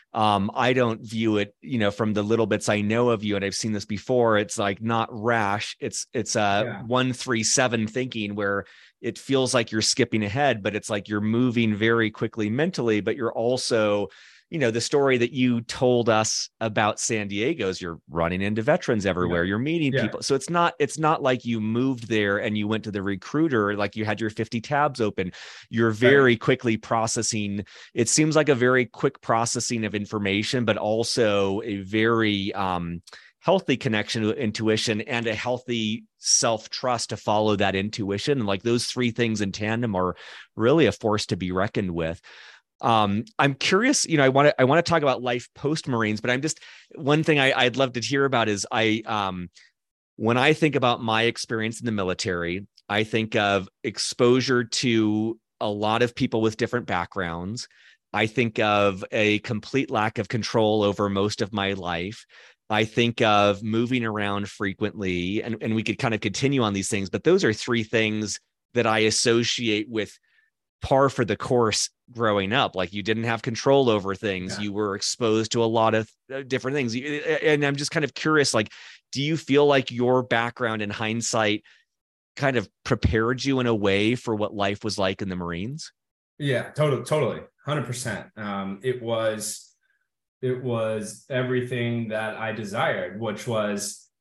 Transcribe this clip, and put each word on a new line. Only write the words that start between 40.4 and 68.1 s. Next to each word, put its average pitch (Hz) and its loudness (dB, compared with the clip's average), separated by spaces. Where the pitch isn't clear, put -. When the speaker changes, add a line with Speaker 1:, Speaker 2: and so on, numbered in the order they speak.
Speaker 1:
really 131 4
a 101 4
force 107 0
to 104 -2
be 90 -4
reckoned 95 -2
with. 82 -4
Um, 110 2
I'm 139 2
curious, 226 0
you 160 0
know, 139 4
I 135 6
wanna, 143 6
I 131 6
wanna 147 4
talk 165 2
about 127 0
life 123 -4
post 147 -4
Marines, 110 0
but 123 0
I'm 127 0
just, 151 -4
one 151 2
thing 151 4
I, 135 4
I'd 123 2
love 131 2
to 120 -4
hear 135 0
about 123 2
is 101 -2
I, 113 2
um, 95 -4
when 117 2
I 147 6
think 151 0
about 120 0
my 110 0
experience 117 -4
in 120 -8
the 117 -2
military, 92 -2
I 104 0
think 110 -2
of 101 2
exposure 123 2
to 110 0
a 113 -2
lot 107 0
of 120 2
people 123 -2
with 110 2
different 117 -2
backgrounds. 90 -4
I 107 2
think 113 0
of 104 2
a 107 2
complete 127 -4
lack 110 0
of 104 -4
control 107 2
over 101 2
most 98 0
of 101 -6
my 98 -2
life. 90 -6
I 107 4
think 117 0
of 104 4
moving 117 0
around 101 -4
frequently, 98 -4
and, 110 -6
and 113 -2
we 110 0
could 110 -4
kind 113 -2
of 104 -4
continue 131 0
on 107 0
these 98 -4
things, 98 -4
but 104 -4
those 185 4
are 113 4
three 117 -2
things 107 -2